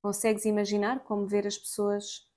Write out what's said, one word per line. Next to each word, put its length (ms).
Consegues 440
imaginar 580
como 240
ver 180
as 100
pessoas 800